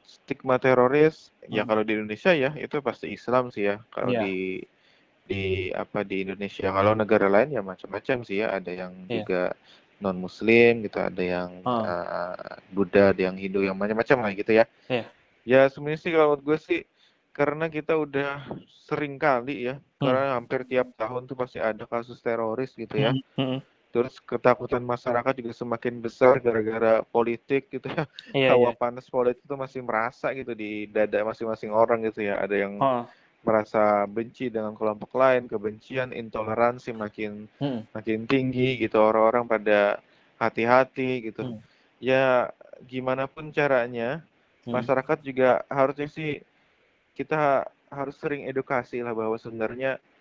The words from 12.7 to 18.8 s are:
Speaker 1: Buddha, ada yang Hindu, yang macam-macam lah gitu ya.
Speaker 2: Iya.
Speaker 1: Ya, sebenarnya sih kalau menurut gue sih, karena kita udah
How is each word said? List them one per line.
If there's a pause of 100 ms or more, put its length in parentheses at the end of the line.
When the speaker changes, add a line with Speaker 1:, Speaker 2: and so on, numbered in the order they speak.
Speaker 1:
Buddha,
ada (100)
yang
Hindu,
yang
macam-macam
lah
gitu
ya. (240)
Speaker 2:
Iya. (400)
Speaker 1:
Ya,
sebenarnya
sih
kalau
menurut
gue
sih, (560)
karena
kita
udah (400)